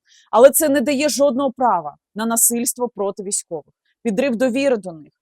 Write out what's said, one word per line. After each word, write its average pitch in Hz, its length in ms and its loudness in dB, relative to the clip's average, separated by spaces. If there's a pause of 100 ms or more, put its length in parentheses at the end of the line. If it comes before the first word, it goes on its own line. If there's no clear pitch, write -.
(320)
Але 262 200 8
це 302 180 0
не 277 120 2
дає 285 280 0
жодного 262 420 0
права 180 440 -2 (200)
на 214 100 -6
насильство 233 640 -2
проти 196 340 -6
військових, 180 500 -10 (300)
підрив 233 320 -2
довіри 262 420 0
до 185 140 -10
них 151 300 -20